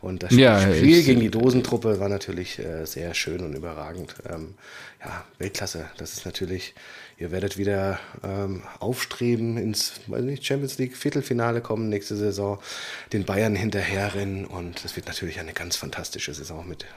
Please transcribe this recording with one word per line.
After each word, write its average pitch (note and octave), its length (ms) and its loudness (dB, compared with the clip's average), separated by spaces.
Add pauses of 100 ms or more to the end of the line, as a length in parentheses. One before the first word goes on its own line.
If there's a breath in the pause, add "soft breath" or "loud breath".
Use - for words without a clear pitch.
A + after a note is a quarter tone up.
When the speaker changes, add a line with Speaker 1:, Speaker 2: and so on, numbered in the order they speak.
Speaker 1:
Und F#2 240 -6
das F2+ 100 4
Speaker 2:
Ja, B2 260 10
Speaker 1:
Spiel G2 380 10
Speaker 2:
ich D#3 80 6
Speaker 1:
gegen B2 140 8
die A2 100 4
Dosentruppe A2+ 720 4
war G2+ 80 0
natürlich, F#2 500 -4
äh, D#2+ 260 -6
sehr E2 300 -8
schön F2 300 -4
und D2 100 -6
überragend. D#2+ 600 -10 (120)
Ähm, D#2+ 260 -10 (500 loud breath)
ja, F2 200 -10 (140)
Weltklasse. F2+ 460 -6 (140)
Das E2 160 -10
ist - 120 -10
natürlich, F#2 480 -6 (440 loud breath)
ihr F2 120 -6
werdet F#2+ 260 -2
wieder, G2 440 0 (240 loud breath)
ähm, G2 380 -4 (180)
aufstreben A#2 760 0
ins, G#2+ 360 -2 (160)
weiß A#2+ 160 -2
nicht, C3+ 200 -4
Champions C#3 340 -2
League B2+ 180 -4
Viertelfinale A#2+ 640 0
kommen A2+ 280 -2
nächste G#2 280 -2
Saison, G2+ 420 0 (540 loud breath)
den G2+ 120 2
Bayern G#2 300 2
hinterherrennen G2 880 -2
und F2 400 -10
es - 120 -8
wird F2+ 100 -10
natürlich E2+ 320 -8
eine D#2+ 140 -10
ganz E2+ 240 -4
fantastische - 580 -8
Saison D#2 340 -12
mit, E2 160 -12 (120)